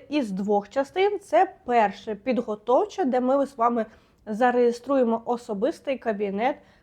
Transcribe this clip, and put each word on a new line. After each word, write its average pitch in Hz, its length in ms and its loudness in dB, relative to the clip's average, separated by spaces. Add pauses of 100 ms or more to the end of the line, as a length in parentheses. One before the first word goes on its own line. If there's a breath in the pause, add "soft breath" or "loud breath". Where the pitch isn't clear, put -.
із 277 220 -2
двох 202 380 -2
частин. 370 500 -2
Це 370 360 0 (100)
перше 220 500 0
підготовче, 247 880 -2
де 254 160 0
ми 269 260 2
з - 100 -14
вами 233 300 0 (400 soft breath)
зареєструємо 240 1000 2
особистий 240 720 -4
кабінет 214 580 -2 (260 soft breath)